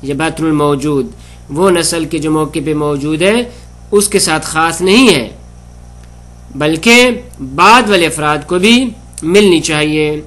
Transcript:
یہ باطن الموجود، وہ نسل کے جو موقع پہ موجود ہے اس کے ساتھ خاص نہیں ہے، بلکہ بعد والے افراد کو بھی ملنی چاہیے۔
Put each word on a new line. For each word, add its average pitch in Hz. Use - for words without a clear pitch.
یہ 139
باطن 160
الموجود، 147
وہ 170
نسل 170
کے 151
جو 151
موقع 156
پہ 156
موجود 151
ہے 233
اس 208
کے 196
ساتھ 156
خاص 165
نہیں 214
ہے، 123
بلکہ 165
بعد 208
والے 180
افراد 151
کو 180
بھی 233
ملنی 180
چاہیے۔ 151